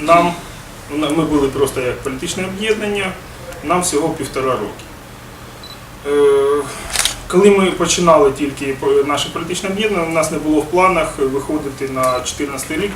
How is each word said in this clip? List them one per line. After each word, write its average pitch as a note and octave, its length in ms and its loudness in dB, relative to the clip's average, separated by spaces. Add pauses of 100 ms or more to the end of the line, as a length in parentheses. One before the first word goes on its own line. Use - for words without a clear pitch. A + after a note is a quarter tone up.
нам, E3+ 340 4 (560)
ми D3+ 340 0
були C#3+ 240 2
просто C3+ 320 0
як B2 200 -4
політичне F3 440 -6
об'єднання, G3+ 680 -4 (520)
нам F3 180 2
всього D#3+ 260 0
півтора C3 440 -4
роки. G#2+ 320 -6 (1200)
Е, C#3+ 560 4 (680)
коли G3 220 8
ми G3 200 6
починали E3 600 4
тільки C#3 480 -4
по-, - 100 2
наше C#3+ 380 2
політичне F3 400 -6
об'єднання, G3 380 0
у E3 60 -4
нас D#3+ 180 2
не E3 80 -4
було D3+ 220 2
в D3 60 -2
планах F3+ 520 2
виходити C#3 720 -2
на B2+ 320 0
чотирнадцятий C#3 560 -6
рік G3 200 -2